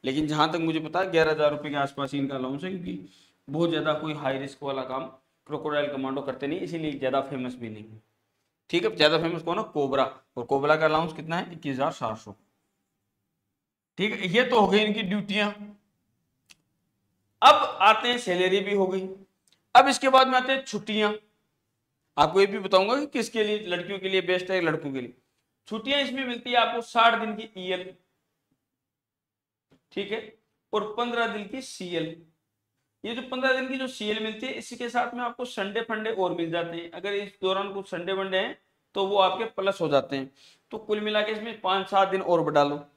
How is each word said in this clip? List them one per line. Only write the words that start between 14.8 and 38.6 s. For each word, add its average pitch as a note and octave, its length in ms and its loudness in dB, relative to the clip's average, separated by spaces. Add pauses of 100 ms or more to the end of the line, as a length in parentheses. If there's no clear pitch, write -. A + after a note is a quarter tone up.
ड्यूटियां। G#3 500 -2 (1900)
अब - 400 8
आते A3 260 6
हैं, A#3+ 100 2
salary F#3 420 2
भी G3+ 160 -2
हो F#3+ 120 4
गई। F#3+ 220 -4 (680)
अब C#4 120 10
इसके C4+ 220 2
बाद C4 180 8
में B3+ 80 0
आते B3+ 180 2
हैं C4+ 120 -2
छुट्टियां। G#3 480 -2 (1040)
आपको D#3 220 6
ये G3 60 8
भी G3+ 140 -4
बताऊंगा G3 400 4
कि D4 60 -2
किसके A#3 380 -2
लिए, G#3 160 -2
लड़कियों F3 400 -6
के F#3+ 100 -4
लिए F#3+ 120 2
best F3+ 300 -2
है, F#3 100 2
लड़कों D3+ 300 -2
के C3 100 -6
लिए। A#2+ 120 -12 (540)
छुट्टियां C4+ 340 -2
इसमें B3+ 260 -4
मिलती B3 220 -8
है B3 60 0
आपको A#3 260 2
साठ A#3 380 4
दिन G#3+ 160 -6
की A3 220 -12
ईएल, F#3 360 -6 (2000)
ठीक G3+ 200 -6
है, A3 260 -8 (360)
और G#3+ 240 -2
पन्द्रह A#3 300 0
दिन G#3 200 -6
की C4 140 -8
सीएल। E3 600 -6 (840)
ये A3+ 100 -6
जो B3+ 60 -6
पन्द्रह B3+ 320 0
दिन C4 160 -2
की C4+ 80 -4
जो C4 100 -4
सीएल G#3+ 360 -4
मिलती A3 220 -8
है, C4 80 -6
इसके A#3 360 -10
साथ A#3+ 240 -2
में B3 80 -6
आपको B3 240 -6
Sunday G#3 360 -4
Funday A3 280 -4
और F#3 260 0
मिल E3 160 -4
जाते E3+ 260 -4
हैं। E3+ 140 -12
अगर G3 220 -6
इस G3+ 180 -6 (100)
दौरान F#3+ 320 -2
कुछ G3 140 -10
Sunday F3+ 260 -6
Funday F#3+ 240 -2
हैं, A#3 240 -4 (320)